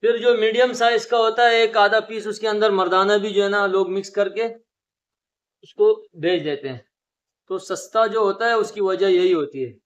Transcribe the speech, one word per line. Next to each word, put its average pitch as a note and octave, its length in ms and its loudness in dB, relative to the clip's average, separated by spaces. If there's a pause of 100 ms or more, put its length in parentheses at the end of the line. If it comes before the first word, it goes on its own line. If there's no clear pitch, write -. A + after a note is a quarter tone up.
फिर A#3 160 0
जो A#3+ 180 2
medium A3+ 380 2
size A#3 320 0
का A#3+ 120 0
होता A3+ 260 2
है, A#3 140 4
एक A3+ 180 2
आधा G#3 260 4
piece G#3+ 240 -10
उसके G#3+ 200 -8
अंदर G#3+ 260 0
मर्दाना F#3+ 460 2
भी G#3 140 -4
जो G3 100 2
है G3 80 0
ना, G3+ 180 0
लोग F#3+ 220 0
mix G3 220 -6
करके G3+ 360 -2 (1160)
उसको G#3+ 300 2 (240)
बेच E3 240 -2
देते C#3+ 260 -8
हैं। B2+ 160 -14 (680)
तो F#3 100 -6
सस्ता A3 480 -2
जो G#3+ 160 0
होता G3 220 -2
है, A#3 100 0
उसकी G#3+ 260 -4
वजह F#3+ 280 0
यही F3+ 220 4
होती C#3+ 300 -2
है। A#2+ 100 -8 (140)